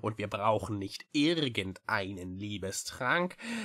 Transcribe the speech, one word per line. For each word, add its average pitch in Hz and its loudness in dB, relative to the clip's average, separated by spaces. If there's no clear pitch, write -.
Und 107 -2
wir 104 -2
brauchen 104 2
nicht - -6
irgendeinen 101 0
Liebestrank. 104 -2